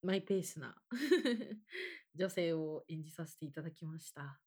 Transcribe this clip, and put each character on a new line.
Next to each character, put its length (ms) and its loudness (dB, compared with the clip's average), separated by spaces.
マ 140 4
イ 60 2
ペ 160 4
ー 40 2
ス 160 -4
な 320 -8
<laughs> 720 4
女 120 2
性 260 2
を 340 -2
演 140 -4
じ 80 -10
さ 140 -8
せ 140 -14
て 80 -6
い 60 -6
た 100 -6
だ 80 -4
き 140 -14
ま 160 -6
し 120 -12
た。 340 -10